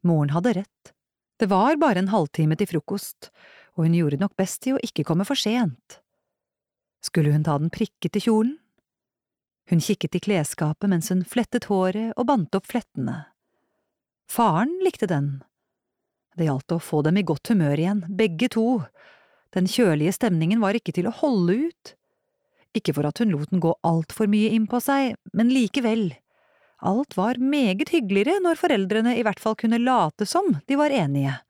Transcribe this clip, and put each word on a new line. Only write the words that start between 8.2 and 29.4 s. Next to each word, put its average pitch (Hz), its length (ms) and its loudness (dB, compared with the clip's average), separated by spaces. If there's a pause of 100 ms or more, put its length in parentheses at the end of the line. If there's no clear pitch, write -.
kjolen? 233 320 2 (1120)
Hun 170 160 2
kikket - 320 -2
i 175 80 -2
klesskapet 160 680 -2
mens 165 200 0
hun 185 160 0
flettet - 400 -4
håret 202 480 -2
og 247 140 -2
bandt 208 260 0
opp 196 140 -4
flettene. 147 560 -8 (1040)
Faren 233 540 2
likte 220 260 -2
den. 143 300 -2 (960)
Det 170 100 0
gjaldt 135 240 -4
å 170 80 -2
få 151 240 -2
dem 160 160 2
i 196 80 -2
godt 151 240 -4
humør 156 240 2
igjen, 180 320 -2
begge 196 460 0
to. 226 300 0 (680)
Den 185 160 0
kjølige 175 480 2
stemningen 190 480 0
var 202 140 0
ikke - 180 -6
til 180 140 -2
å 233 80 -8
holde 202 400 2 (100)
ut. - 260 -14 (840)
Ikke 165 180 -2
for 147 140 0
at - 100 -10
hun 220 140 2
lot 147 180 -4
den 185 120 0
gå 165 100 2 (100)
alt 165 320 -2
for 214 160 0
mye 214 240 2
inn 220 160 0
på 247 80 0
seg, 277 380 -2 (180)
men 233 160 4
likevel. 226 640 0 (680)
Alt 226 400 -2
var 240 240 -2
meget 262 480 0
hyggeligere 226 500 2
når 339 200 2
foreldrene 226 580 2
i 233 80 0
hvert 202 160 -4